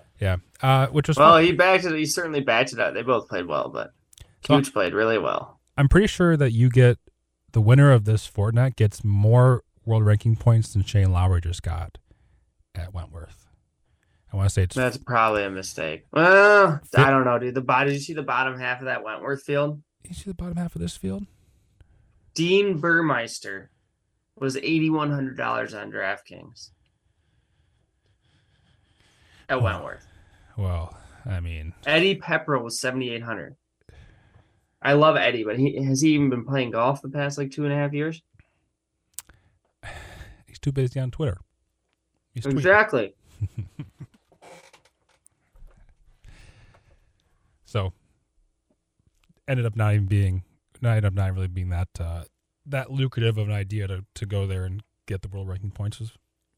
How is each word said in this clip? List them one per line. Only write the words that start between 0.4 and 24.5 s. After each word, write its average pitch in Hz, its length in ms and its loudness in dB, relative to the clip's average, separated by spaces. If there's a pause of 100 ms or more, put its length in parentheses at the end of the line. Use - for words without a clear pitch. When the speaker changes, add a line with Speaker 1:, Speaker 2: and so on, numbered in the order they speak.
Speaker 1:
uh, 135 260 4
which 147 200 -2
was 156 80 2
Speaker 2:
Well, 156 180 6
Speaker 1:
fun. 165 100 6
Speaker 2:
he 175 80 2
backed 180 320 2
it. 170 100 -2
He 156 120 -2
certainly 156 340 -4
backed 127 320 0
it 117 80 -6
up. 80 140 -2
They 107 80 -6
both 117 260 -2
played 90 180 -6
well, 71 220 -4
but 58 240 -12 (540)
Speaker 1:
So 135 100 4
Speaker 2:
Gooch 139 160 0
played 90 220 -2
really 110 240 0
well. - 420 -6 (160)
Speaker 1:
I'm 139 120 4
pretty 196 200 6
sure 170 280 2
that 139 160 2
you 120 180 4
get, 123 280 6 (540)
the 117 80 2
winner 135 320 8
of 113 120 6
this 110 220 0
fortnight 117 500 0
gets - 280 0
more 113 580 6 (220)
world 110 200 2
ranking 107 320 4
points 117 360 2
than 98 120 2
Shane 95 280 2
Lowry 90 280 2
just 82 220 -6
got 82 360 -8 (760)
at 87 180 -12
Wentworth. 85 540 -16 (840)
I 104 40 -6
wanna 98 140 2
say 98 140 2
it's 90 120 -4
Speaker 2:
That's 127 220 -2
probably 110 460 0
a 95 60 -6
mistake. 80 600 -10
Well, 190 680 6 (120)
Speaker 1:
Fi- 135 140 6
Speaker 2:
I 135 40 4
don't 135 140 4
know, 123 140 2
dude. 123 160 -6
The 131 80 -4
bottom, 131 260 0
did 143 60 0
you 143 60 -6
see 143 120 -12
the 151 100 -8
bottom 131 360 -4
half 123 220 -6
of 135 60 -14
that 120 160 -6
Wentworth 110 400 -8
field? 147 380 -2 (220)
Speaker 1:
Did - 80 -20
you 175 60 -16
see - 140 -14
the 185 40 -10
bottom 175 220 -10
half 175 180 -6
of 165 80 -10
this 170 160 -8
field? 196 280 -8 (1080)
Speaker 2:
Dean 185 440 2
Burmeister 131 920 -2 (640)
was 135 220 -4